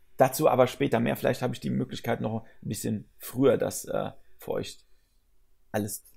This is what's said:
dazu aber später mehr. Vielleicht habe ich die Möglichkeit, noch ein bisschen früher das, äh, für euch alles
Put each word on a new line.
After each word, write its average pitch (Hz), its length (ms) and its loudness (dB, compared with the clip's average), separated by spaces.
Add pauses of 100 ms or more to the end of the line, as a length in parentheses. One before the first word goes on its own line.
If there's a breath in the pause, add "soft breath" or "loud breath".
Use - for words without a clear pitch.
(180)
dazu 131 320 6
aber 123 180 6
später 127 320 0
mehr. 120 160 0
Vielleicht 127 260 -2
habe 123 120 -2
ich - 80 -12
die - 80 -6
Möglichkeit, 127 500 -2
noch 113 220 -4
ein - 260 -14
bisschen 110 400 -4 (120)
früher - 380 4
das, - 280 -2
äh, - 240 -4 (280)
für - 140 -10
euch - 280 -6 (920)
alles - 320 -4 (140)